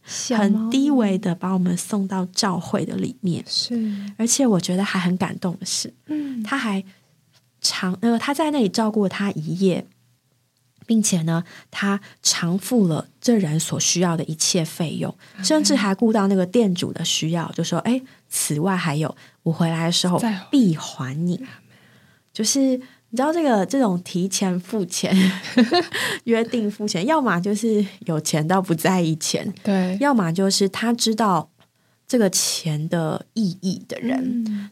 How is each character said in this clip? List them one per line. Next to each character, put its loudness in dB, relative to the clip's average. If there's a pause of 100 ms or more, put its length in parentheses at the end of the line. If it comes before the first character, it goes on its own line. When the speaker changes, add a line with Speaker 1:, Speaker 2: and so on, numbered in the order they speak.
Speaker 1:
小 -4
毛 4
驴。 4
Speaker 2:
很 0
低 4
微 4
的 0
把 -2
我 2
们 2
送 -2
到 -2
教 -2
会 -4
的 -6
里 -4
面。 -2
Speaker 1:
是。 -2 (220)
Speaker 2:
而 0
且 2
我 4
觉 -2
得 0
还 -2
很 0
感 -4
动 -4
的 -12
是， -6 (120)
Speaker 1:
嗯。 -4
Speaker 2:
他 -4
还 -2 (800)
常， -2
呃， 2
他 -2
在 0
那 0
里 4
照 0
顾 2
他 -2
一 -6
夜， 2 (1000)
并 4
且 2
呢， 0 (260)
他 -2 (200)
偿 0
付 2
了 -2 (140)
这 4
人 2
所 -4
需 0
要 2
的 -4
一 -6
切 0
费 -4
用， -4 (260)
Speaker 1:
阿 -20
门。 -10
Speaker 2:
甚 4
至 4
还 2
顾 2
到 2
那 4
个 4
店 4
主 -4
的 -6
需 -2
要， -2
就 -4
说 -2
：“哎， 0 (260)
此 -2
外 0
还 -2
有， -2 (280)
我 0
回 0
来 -2
的 0
时 0
候 2
Speaker 1:
再 0
还。 -8
Speaker 2:
必 6
还 -8 (100)
你。” 0
Speaker 1:
阿 -12
门。 -16 (840)
Speaker 2:
就 -6
是 0
你 -4
知 0
道 2
这 0
个， 2
这 0
种 2
提 -2
前 0
付 -4
钱， -2 (520)
<laughs> -2
约 2
定 -2
付 -6
钱， -2
要 2
么 2
就 -2
是 2 (220)
有 0
钱 0
到 2
不 -2
在 2
意 0
钱， -4 (120)
Speaker 1:
对。 0
Speaker 2:
要 2
么 2
就 2
是 2
他 -2
知 0
道 0 (560)
这 0
个 4
钱 -2
的 -2
意 -2
义 -4
的 -8
人。 -2
Speaker 1:
嗯。 -6